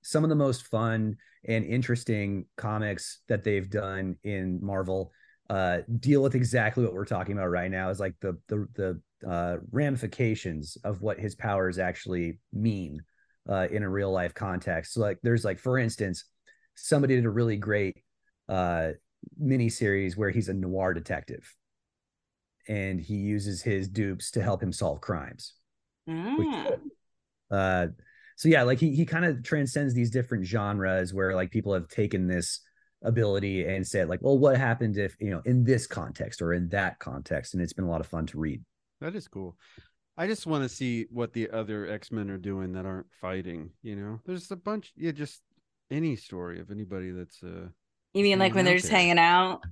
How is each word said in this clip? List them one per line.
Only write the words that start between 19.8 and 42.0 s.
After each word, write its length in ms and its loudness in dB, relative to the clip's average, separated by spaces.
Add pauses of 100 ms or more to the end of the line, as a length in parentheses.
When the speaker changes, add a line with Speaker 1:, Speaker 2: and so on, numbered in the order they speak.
Speaker 1:
where 140 0
he's 180 0
a 40 -4
noir 400 0
detective 640 -8 (1120)
and 340 -2
he 140 -6
uses 480 -2
his 260 0
dupes 440 -2
to 100 0
help 180 0
him 120 -2
solve 280 -2
crimes. 540 -8 (520)
Which 440 -2
Speaker 2:
Ah. 200 -2 (800)
Speaker 1:
uh, 360 2 (480)
so 140 2
yeah, 160 8
like, 160 4
he, 160 4
he 100 4
kind 180 0
of 200 0
transcends 500 0
these 160 2
different 340 0
genres 680 0
where, 220 2
like, 160 0
people 200 0
have 140 0
taken 400 0
this 340 -2 (420)
ability 640 2
and 220 -2
said, 220 0
like, 140 -4
"Well, 160 6
what 180 6
happened 400 2
if, 240 -2
you 100 -2
know, 140 -4
in 180 4
this 240 4
context 560 -8
or 100 0
in 180 0
that 280 -2
context?" 560 -6
And 80 0
it's 100 -4
been 120 -4
a 60 0
lot 100 0
of 80 -6
fun 180 -4
to 120 -8
read. 260 -4 (360)
Speaker 3:
That 140 -8
is 140 -10
cool. 280 -12 (600)
I 100 -2
just 200 -4
wanna 220 0
see 420 -2
what 220 -4
the 180 -2
other 380 -4
X-Men 400 -6